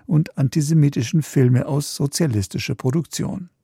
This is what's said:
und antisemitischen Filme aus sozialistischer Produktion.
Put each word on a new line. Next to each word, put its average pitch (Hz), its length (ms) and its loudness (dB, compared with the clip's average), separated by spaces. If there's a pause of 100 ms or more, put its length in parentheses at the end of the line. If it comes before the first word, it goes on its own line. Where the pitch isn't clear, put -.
und 165 300 0
antisemitischen 147 840 2
Filme 127 440 2
aus 143 300 -4
sozialistischer 131 800 -2
Produktion. - 720 -4 (160)